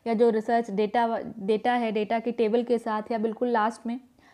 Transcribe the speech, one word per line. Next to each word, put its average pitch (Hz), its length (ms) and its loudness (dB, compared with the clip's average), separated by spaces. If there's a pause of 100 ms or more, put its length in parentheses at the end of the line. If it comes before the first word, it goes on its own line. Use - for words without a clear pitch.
या 233 60 0
जो 233 160 6
रिसर्च 226 420 0
डेटा, 220 480 0 (200)
डेटा 214 340 0
है, 233 180 0
डेटा 214 280 0
की 233 120 -2
टेबल 233 320 2
के 240 140 2
साथ 220 240 -4 (100)
या 233 60 -2
बिल्कुल 220 300 -2
लास्ट 226 400 0
में। 240 120 -6 (340)